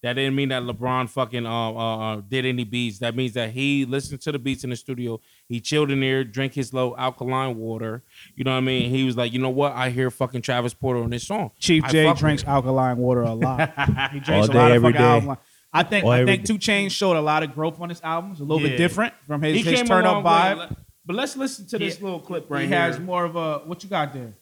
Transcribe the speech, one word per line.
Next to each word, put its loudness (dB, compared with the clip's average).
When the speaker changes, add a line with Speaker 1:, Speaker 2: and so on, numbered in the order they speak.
Speaker 1:
That -4
didn't 0
mean 0
that -2
LeBron -2
fucking, -4
uh, -6
uh, -4
uh, -10
did -2
any -2
beats. -4
That -4
means -4
that -4
he 0
listened -6
to -6
the -4
beats -4
in -6
the -6
studio. -8
He -4
chilled 0
in 0
there, 0
drank -4
his -6
low 0
alkaline -4
water. -8
You -6
know 0
what 0
I 0
mean? 0
He 2
was 0
like, 0
"You -2
know 0
what? 2
I -2
hear 0
fucking -4
Travis -2
Porter -2
on -2
this -6
song. -4
Speaker 2:
Chief 4
Speaker 1:
I -2
Speaker 2:
J 6
Speaker 1:
fuck 6
with -6
Speaker 2:
drinks 2
Speaker 1:
it." -6
Speaker 2:
alkaline 2
water 2
a 0
lot. 0
Speaker 1:
<laughs> 0
Speaker 2:
He -6
drinks -8
Speaker 3:
All 4
Speaker 2:
a 8
lot 10
Speaker 3:
day, 8
Speaker 2:
of 6
Speaker 3:
every 6
Speaker 2:
fucking 2
Speaker 3:
day. 8
Speaker 2:
alkaline. 2
I 4
think, 0
Speaker 3:
All 6
Speaker 2:
I 6
Speaker 3:
every 4
Speaker 2:
think -4
Speaker 3:
day. -8
Speaker 2:
two 0
Chainz 0
showed 2
a 0
lot 2
of -6
growth -4
on -10
this -12
album. -6
It's -14
a -8
little 2
Speaker 1:
Yeah. 0
Speaker 2:
bit -2
different 0
from -2
his, 2
Speaker 1:
He 2
Speaker 2:
his 2
Speaker 1:
came 2
a -2
Speaker 2:
turn 4
up 2
Speaker 1:
long -6
way. 4
Speaker 2:
vibe. 4
Speaker 1:
Le-, -10
but -4
let's -4
listen -6
to -6
this -4
Speaker 2:
He, -14
Speaker 1:
little -6
clip -10
Speaker 2:
he -4
Speaker 1:
right -2
Speaker 2:
has 2
Speaker 1:
here. -8
Speaker 2:
more -2
of -4
a, -4
what -12
you -18
got -2
there? -12